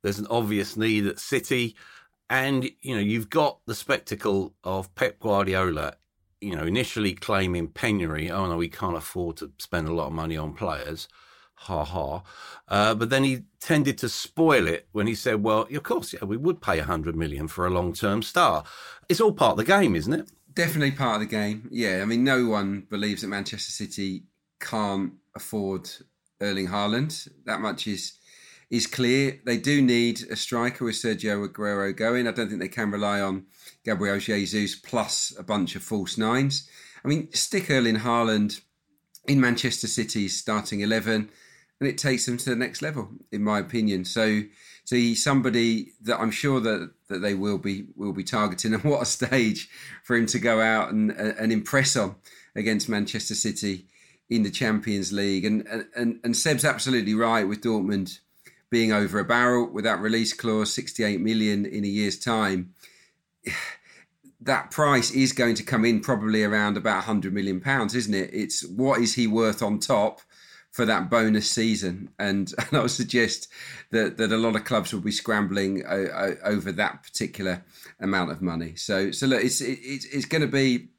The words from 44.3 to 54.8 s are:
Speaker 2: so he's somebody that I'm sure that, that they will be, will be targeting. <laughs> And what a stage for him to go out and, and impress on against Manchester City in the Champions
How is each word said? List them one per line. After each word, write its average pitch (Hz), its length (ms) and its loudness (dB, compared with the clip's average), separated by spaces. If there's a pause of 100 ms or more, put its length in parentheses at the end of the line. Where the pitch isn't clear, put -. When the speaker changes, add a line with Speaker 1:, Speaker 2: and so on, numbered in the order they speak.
Speaker 2:
so 123 140 0
he's 117 260 2
somebody 117 800 2
that 110 180 0
I'm 110 100 0
sure 135 300 0
that, 104 320 -2 (160)
that 98 120 -6
they 101 140 0
will 98 240 0
be, 98 380 -4
will 101 160 -4
be 95 120 -6
targeting. 107 500 0
<laughs> - 20 2
And - 80 -4
what 143 180 4
a 120 40 0
stage 117 640 0 (340)
for 120 140 2
him 117 100 4
to 123 120 0
go 113 200 4
out 110 320 2
and, 107 200 2
and 107 420 -2
impress 135 420 2
on 98 200 0 (400)
against 107 340 0
Manchester 104 440 -2
City 98 540 -2 (420)
in 117 140 4
the 98 80 0
Champions 104 640 0